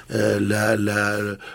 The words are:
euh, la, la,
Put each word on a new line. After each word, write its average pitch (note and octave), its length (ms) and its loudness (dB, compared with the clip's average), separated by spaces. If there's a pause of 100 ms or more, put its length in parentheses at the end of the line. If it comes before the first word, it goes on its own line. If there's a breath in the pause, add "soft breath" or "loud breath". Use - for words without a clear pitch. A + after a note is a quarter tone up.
(140 loud breath)
euh, G#2+ 260 2
la, G#2+ 360 2
la, G#2 420 0 (360 loud breath)